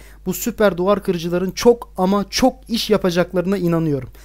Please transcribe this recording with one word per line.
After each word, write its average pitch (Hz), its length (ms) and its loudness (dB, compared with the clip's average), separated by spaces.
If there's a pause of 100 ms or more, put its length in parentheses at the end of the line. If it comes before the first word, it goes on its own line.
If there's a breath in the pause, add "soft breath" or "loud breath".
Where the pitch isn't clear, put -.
(260 soft breath)
bu 185 80 -4
süper 202 440 0
duvar 196 260 0
kırıcıların 180 480 -2
çok 233 460 2
ama 190 320 2
çok - 400 0
iş 226 200 -4
yapacaklarına 180 680 0
inanıyorum. 165 520 -2 (160 soft breath)